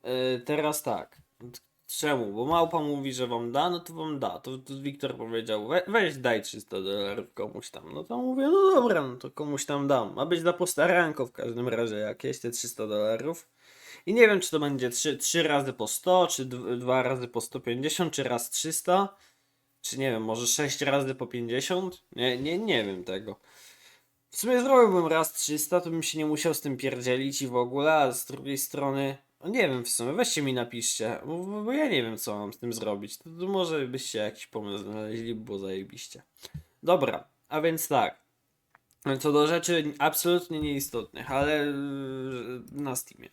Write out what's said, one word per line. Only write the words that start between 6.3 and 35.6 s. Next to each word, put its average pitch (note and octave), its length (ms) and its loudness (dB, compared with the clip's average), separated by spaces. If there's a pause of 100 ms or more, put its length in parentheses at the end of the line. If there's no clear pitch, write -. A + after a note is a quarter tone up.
trzysta G2 380 -8
dolarów G2+ 540 -4
komuś - 360 -10
tam. - 220 -16
No D3+ 120 -10
to A#3 140 -6
mówię, B3+ 240 0
no F#4+ 320 6
dobra, A3+ 280 6
no B2+ 140 -6
to B2+ 140 -12
komuś D3 360 -6
tam C#3+ 200 -2
dam. A#2 280 2
Ma C3+ 120 -2
być E3 160 0
na E3+ 100 4
postaranko E3+ 760 2
w - 60 -18
każdym A#2+ 360 -4
razie A2+ 280 -2
jakieś G#2+ 440 -6
te A#2+ 100 -6
trzysta A#2 360 -6
dolarów. A2 600 -2 (580)
I F#3+ 80 0
nie A#3 140 10
wiem, G3+ 120 4
czy - 100 -4
to D#3 100 2
będzie C3+ 300 0
trzy, C#3 260 -2
trzy - 260 2
razy C#3+ 300 2
po G#2+ 160 -4
sto, F3+ 380 4
czy C#3 180 -2
d-, B2 320 -4
dwa B2+ 260 2
razy B2 260 0
po A#2 120 -4
sto B2+ 200 -8
pięćdziesiąt, D3+ 520 -2
czy C#3 100 -2
raz A#2+ 280 -2
trzysta, F3+ 680 0 (640)
czy - 180 -8
nie C3+ 120 2
wiem, A2+ 120 0
może A2+ 240 -2
sześć C#3 340 0
razy C#3 340 0
po C3 120 -8
pięćdziesiąt? B2 760 -4 (140)
Nie, B2 220 0
nie, D#3 200 -2
nie F3 260 2
wiem F#2+ 200 -6
tego. G2 360 -8 (880)
W - 60 -12
sumie B3 260 2
zrobiłbym A3+ 440 8
raz D#3+ 260 4
trzysta, D3+ 480 0
to E3+ 100 -6
bym E3 120 -2
się D#3 160 -4
nie D#3 80 0
musiał D3+ 280 2
z - 60 -4
tym C#3 160 -4
pierdzielić C3 680 -2
i C#3 40 -2
w B2 100 -2
ogóle, C#3 380 2
a C#3+ 180 6
z - 140 -6
drugiej C3+ 320 -6
strony, C#3 580 -2 (240)
no D#3+ 80 -8
nie G#3+ 200 2
wiem B2+ 160 -2
w - 40 -8
sumie, B2 240 -2
weźcie F#3 300 0
mi C3+ 100 0
napiszcie, A#2 720 -2
bo, D#3+ 120 -6
bo, G3+ 240 -8
bo A3+ 100 -2
ja D4 160 2
nie D3+ 140 2
wiem, A2+ 160 -4
co G#2 200 -6
mam G2+ 140 -6
z - 60 -18
tym A#2+ 140 -6
zrobić. G#2 460 -6
To, - 60 -20 (160)
to F#3 60 -4
może E3+ 400 0
byście B2+ 320 -6
jakiś G#2+ 280 -6
pomysł G2+ 380 -8
znaleźli, G#2+ 500 -6
by A2 100 -10
było G2+ 140 -8
zajebiście. F#2+ 640 -10 (600)